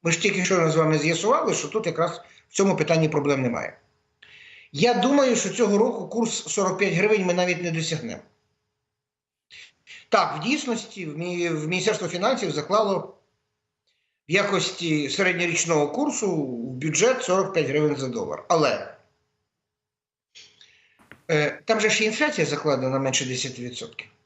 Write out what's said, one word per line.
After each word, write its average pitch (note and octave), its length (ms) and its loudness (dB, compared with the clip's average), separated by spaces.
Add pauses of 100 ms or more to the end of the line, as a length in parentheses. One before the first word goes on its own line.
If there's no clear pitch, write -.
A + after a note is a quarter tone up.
Ми E3 60 2
ж D#3+ 100 -2
тільки F#3 240 0
що E3+ 260 2
з D3 40 0
вами D#3 220 4
з'ясували, F#3+ 560 2
що - 140 -4
тут G#3+ 180 -4
якраз E3 360 -2 (280)
в - 40 -20
цьому G3 220 4
питанні D#3 340 2
проблем C#3+ 320 0
немає. - 360 -4 (920)
Я G#3 220 4
думаю, B3+ 420 4
що - 140 -2
цього G3+ 280 2
року A3 300 0
курс A3+ 400 -2
сорок F#3 300 -2
п'ять F#3+ 160 0
гривень G3 320 2
ми F3 80 2
навіть F3+ 300 0
не E3+ 80 -2
досягнемо. D#3+ 500 -6 (1900)
Так, F3 280 4
в D3+ 60 -8
дійсності A3+ 640 -4
в D3+ 120 -10
Мі-, F3 320 -2
в D#3 180 -4
Міністерство F3+ 400 -2
фінансів G3 440 -2
заклало F#3+ 680 -2 (1120)
в - 20 -2
якості E3+ 760 0
середньорічного E3+ 800 0
курсу A3 480 -2
в C3 380 -6
бюджет D#3+ 500 0
сорок F#3 300 0
п'ять D#3 140 2
гривень D3 280 2
за C3 120 -4
долар. F2+ 400 -8
Але, C#3+ 480 0 (2250)
е, D3+ 340 0
там A3 140 2
же G#3+ 100 2
ще G#3+ 160 0
інфляція A3 420 0
закладена C3+ 520 0
менше C3 260 0
десяти B2+ 360 -6
відсотків. - 460 -12 (180)